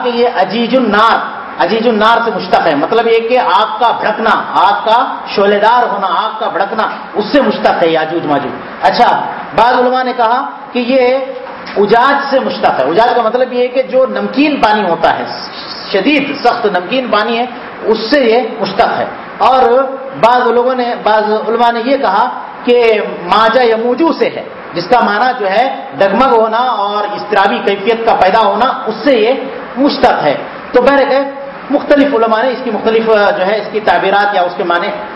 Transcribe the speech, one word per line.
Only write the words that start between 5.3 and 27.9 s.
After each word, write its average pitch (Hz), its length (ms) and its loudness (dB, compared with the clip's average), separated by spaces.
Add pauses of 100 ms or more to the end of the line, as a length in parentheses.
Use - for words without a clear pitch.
دار 208 240 4 (100)
ہونا، 190 140 -2
آگ 214 340 -4
کا 214 80 -4
بھڑکنا، 196 340 -4 (320)
اس 202 180 -2
سے 285 80 4
مشتق 214 420 0
ہے 170 60 4
یاجوج 160 380 -2
ماجوج۔ 135 260 -2 (300)
اچھا، 190 420 2 (320)
بعض 233 180 4
علماء 247 280 2
نے 254 140 -4
کہا 247 300 0 (260)
کہ 240 60 -4
یہ 247 400 2 (580)
اجاج 233 380 4 (160)
سے 262 100 2
مشتق 190 400 0
ہے۔ 127 40 0
اجاج 220 300 2
کا 240 80 2
مطلب 247 300 -2
یہ 247 100 0
ہے 247 60 0
کہ 254 140 0
جو 262 240 2
نمکین 220 500 0
پانی 214 340 2
ہوتا 160 280 0
ہے، - 60 -6 (680)
شدید 269 520 0
سخت 220 220 0
نمکین 202 440 -2
پانی 226 280 0
ہے، 247 80 -2 (380)
اس 220 140 2
سے 220 220 0
یہ 226 220 4 (180)
مشتق 147 380 0
ہے۔ 120 80 -2 (320)
اور 254 240 4 (600)
بعض 247 260 4
لوگوں 247 240 2
نے، 240 280 -2
بعض 214 220 2 (240)
علماء 233 240 2
نے 233 120 -2
یہ 269 120 2
کہا 226 320 2 (360)
کہ 233 360 4 (240)
ماجا 220 380 4
یموجو 240 500 2
سے 240 120 -2
ہے، 143 200 -4 (300)
جس 175 140 -6
کا 247 120 4
معنی 214 400 0
جو 196 100 -2
ہے 233 340 0 (140)
ڈگمگ 220 340 2
ہونا 220 240 2
اور 208 480 -2
اضطرابی 202 600 0
کیفیت 226 420 -2